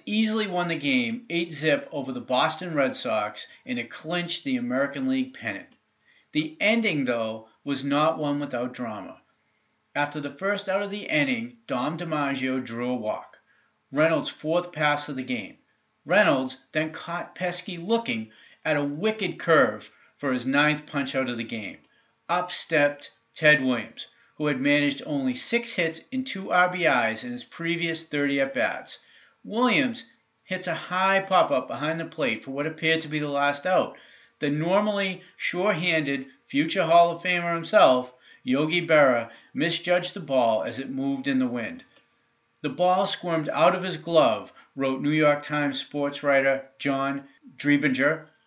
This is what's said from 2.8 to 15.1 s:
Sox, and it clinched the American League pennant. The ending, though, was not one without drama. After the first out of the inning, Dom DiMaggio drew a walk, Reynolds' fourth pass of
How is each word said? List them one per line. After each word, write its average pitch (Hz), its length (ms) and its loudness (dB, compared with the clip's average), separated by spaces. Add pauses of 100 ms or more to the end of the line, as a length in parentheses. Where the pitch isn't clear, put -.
Sox, 107 500 -4 (180)
and 123 140 -6
it 117 140 -8
clinched 170 520 -6
the 131 140 -2
American 131 500 -2
League 131 280 -2
pennant. 104 320 -8 (640)
The 156 280 -2
ending, 202 460 2
though, 113 420 -2 (160)
was 135 220 -4
not 151 320 2
one 143 220 -2
without 127 340 -4
drama. 107 480 -10 (720)
After 147 260 -2
the 139 120 -6
first 196 360 -4
out 196 140 0
of 202 80 -4
the 202 140 -8
inning, 127 540 -2 (100)
Dom 139 320 -2
DiMaggio 139 680 -2
drew 120 240 -4
a 127 60 0
walk, 104 420 -6 (540)
Reynolds' 151 380 0
fourth 170 420 -2
pass 147 380 -2
of 143 60 -8